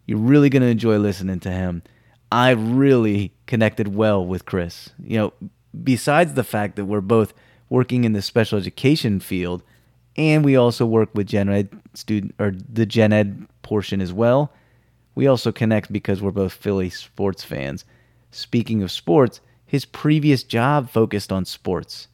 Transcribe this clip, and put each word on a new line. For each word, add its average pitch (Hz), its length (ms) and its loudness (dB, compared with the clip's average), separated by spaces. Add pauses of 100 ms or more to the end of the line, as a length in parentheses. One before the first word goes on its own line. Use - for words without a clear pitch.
You're 107 140 -4
really 139 320 4
gonna 127 160 4
enjoy 110 320 2
listening 95 420 -2
to 95 100 -8
him. 90 320 -4 (480)
I 123 200 4
really 113 840 2 (140)
connected 107 480 -2
well 101 320 0
with 90 180 -6
Chris. - 460 -6 (120)
You - 140 -6
know, 107 160 -2 (500)
besides 147 520 2
the 127 100 0
fact 104 320 -6
that 101 80 -6
we're 104 160 -2
both 107 320 2 (360)
working 123 360 0
in 110 80 2
the 101 80 0
special 107 380 0
education 104 600 0
field, 90 440 -6 (520)
and 156 300 2
we 135 100 4
also 120 300 4
work 113 300 2
with 101 120 -2
gen 101 220 0
ed 101 220 0 (240)
student, 104 440 -4
or 104 140 -2 (180)
the 113 140 0
gen 107 300 4
ed 101 320 0 (160)
portion 98 400 -4
as 90 100 -6
well, 120 400 0 (640)
we 131 120 0
also 127 240 2
connect 110 400 0
because 101 300 -4
we're 98 120 -2
both 95 200 -2
Philly 95 380 -4
sports - 520 -6
fans. 69 440 -10 (440)
Speaking 110 520 -4
of 90 80 -6
sports, 147 500 0 (240)
his - 220 -4
previous 151 560 0
job 127 480 -2
focused 104 420 0
on 95 140 -2
sports. - 680 -10